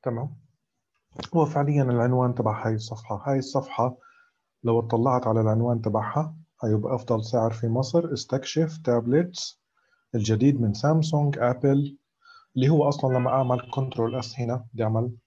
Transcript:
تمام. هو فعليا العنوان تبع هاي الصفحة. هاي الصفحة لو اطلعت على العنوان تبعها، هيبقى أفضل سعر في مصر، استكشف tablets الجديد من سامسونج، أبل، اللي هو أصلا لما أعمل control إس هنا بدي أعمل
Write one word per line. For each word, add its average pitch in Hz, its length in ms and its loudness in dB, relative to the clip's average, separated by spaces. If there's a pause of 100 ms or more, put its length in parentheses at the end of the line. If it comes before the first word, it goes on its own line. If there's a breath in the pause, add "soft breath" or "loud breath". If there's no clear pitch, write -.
تمام. 123 320 -6 (1000)
هو 160 100 6
فعليا 143 380 2
العنوان 123 520 2
تبع 110 320 -2
هاي 110 80 0
الصفحة. 110 560 -8
هاي 135 80 0
الصفحة 131 580 -4 (640 soft breath)
لو 117 160 4
اطلعت 117 480 2
على 110 140 4
العنوان 113 400 2
تبعها، 113 540 -2 (280)
هيبقى 110 320 0
أفضل 113 300 -2
سعر 113 260 0
في 113 160 -4
مصر، 143 460 0
استكشف 156 640 -4
tablets 127 840 -2 (540)
الجديد 113 460 2
من 104 120 0
سامسونج، 147 640 0
أبل، 139 600 0 (580 loud breath)
اللي 131 140 2
هو 147 200 4
أصلا 131 280 0
لما 127 120 0
أعمل 127 420 0
control 123 440 -2
إس 123 240 -8
هنا 120 340 -4
بدي 113 100 -4
أعمل 110 280 0 (160)